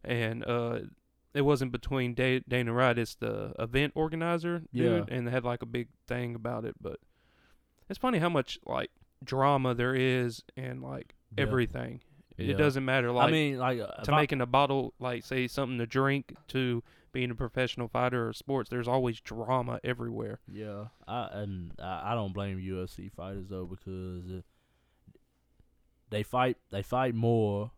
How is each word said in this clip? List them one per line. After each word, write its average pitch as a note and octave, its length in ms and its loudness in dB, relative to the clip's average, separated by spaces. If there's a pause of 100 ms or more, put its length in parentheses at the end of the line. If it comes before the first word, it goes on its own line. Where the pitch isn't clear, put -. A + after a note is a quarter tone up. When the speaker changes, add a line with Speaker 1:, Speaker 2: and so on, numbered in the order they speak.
Speaker 1:
And, A#2 400 -2
uh, A#2+ 380 0 (500)
it C#3+ 80 2
wasn't C3+ 320 4
between B2 400 0
Da-, B2+ 340 2
Dana B2 260 0
White, B2 260 6
it's A2+ 160 -2
the G#2 440 -4
event C3+ 360 2
organizer E3 640 0 (120)
dude, F3 380 4
Speaker 2:
Yeah. B2+ 60 -4
Speaker 1:
and A#2+ 120 -2
they A#2+ 40 -2
had, B2 120 0
like, A#2+ 200 -2
a - 20 -8
big A#2 240 -4 (180)
thing B2 280 -4
about A2+ 280 -4
it. A#2 160 -6
But - 200 -8 (920)
it's G3 100 -8
funny B3 200 4
how E3+ 100 4
much, D3+ 360 0
like, - 260 -2 (320)
drama C3+ 500 4
there B2 220 2
is B2+ 480 2 (120)
and, C3 280 -8
like, C3 320 -12 (200)
Speaker 2:
Yeah. G#2+ 80 0
Speaker 1:
everything. B2 580 0 (360)
It A#2+ 120 -2
Speaker 2:
Yeah. C#3 80 2
Speaker 1:
doesn't C3+ 280 4
matter, C3 240 2
Speaker 2:
I B2 40 0
Speaker 1:
like, A#2+ 180 6
Speaker 2:
mean, C#3 260 2
like, B2+ 220 0
uh, G2+ 80 -6
Speaker 1:
to - 160 -10
Speaker 2:
if B2+ 60 -2
I D3+ 120 6
Speaker 1:
making C#3 200 0
a A#2+ 40 2
bottle, C3+ 540 4
like, A#2+ 240 -4
say, B2+ 240 -2
something B2+ 320 -2
to A#2 80 0
drink, C3+ 480 2 (140)
to B2+ 340 0 (280)
being B2 200 -2
a A2+ 40 -6
professional B2 520 -2
fighter B2 420 2
or A2 40 -6
sports, C3+ 360 -4
there's A#2+ 180 -2
always B2 320 2
drama A#2+ 640 -2
everywhere. A2+ 640 -4
Speaker 2:
Yeah, G#2+ 420 -10 (180)
I, A#2 240 -6
and F#2+ 480 -6
I, F#2 320 -6
I A#2+ 40 0
don't G2+ 180 -2
blame G2 260 -4
U F#2 240 -6
F F2+ 80 -8
C F#2 180 -12
fighters, F#2+ 380 -10
though, F#2 180 -8
because, F#2 680 -10
uh, F#2 100 -8 (1700)
they G#2+ 100 0
fight, B2 360 2 (120)
they G2 140 -4
fight B2 320 0
more A2+ 640 2